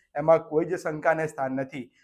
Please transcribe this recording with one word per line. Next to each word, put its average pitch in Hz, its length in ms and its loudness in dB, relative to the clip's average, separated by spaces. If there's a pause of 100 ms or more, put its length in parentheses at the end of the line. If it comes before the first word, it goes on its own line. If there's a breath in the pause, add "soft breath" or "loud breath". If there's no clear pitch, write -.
(140 soft breath)
એમાં 156 340 4
કોઈ 156 160 0
જ 165 120 -4
શંકાને 156 500 0
સ્થાન 135 260 -4
નથી. 131 400 -8 (120)